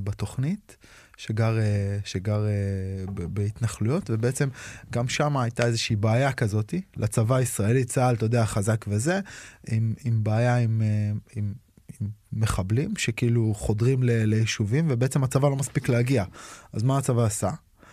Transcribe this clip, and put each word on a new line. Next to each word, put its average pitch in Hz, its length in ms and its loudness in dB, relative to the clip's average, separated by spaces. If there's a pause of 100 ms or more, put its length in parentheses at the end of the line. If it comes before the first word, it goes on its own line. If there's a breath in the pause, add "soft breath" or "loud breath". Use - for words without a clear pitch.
בתוכנית, 127 720 -4 (400 loud breath)
שגר, 113 420 0
אה, 110 40 2 (420)
שגר, 104 400 -2
אה, 107 60 2 (600)
ב-, 87 200 -6
בהתנחלויות, 107 760 -2
ובעצם 120 400 0 (420 loud breath)
גם 120 160 0
שם 147 300 0
הייתה 120 280 0
איזושהי 117 300 0
בעיה 113 360 4
כזאת, 107 420 0 (240)
לצבא 110 380 2
הישראלי, 127 500 2
צה"ל, 127 300 2
אתה 110 100 0
יודע, 113 200 2
חזק 107 420 0
וזה, 120 320 0 (480 loud breath)
עם, 113 260 0 (100)
עם 113 200 0
בעיה 117 340 2
עם, 110 240 2
אה, 110 60 2 (480)
עם, 104 180 -4 (480)
עם 101 60 -4 (260)
מחבלים, 110 640 0
שכאילו 117 580 0
חודרים 120 480 0
ל-, 117 220 2
ליישובים, 110 640 0
ובעצם 135 340 0
הצבא 135 260 2
לא 139 60 0
מספיק 135 340 -2
להגיע. 123 340 2 (500 loud breath)
אז 110 100 -2
מה 131 140 2
הצבא 127 260 2
עשה? 107 260 0 (440 loud breath)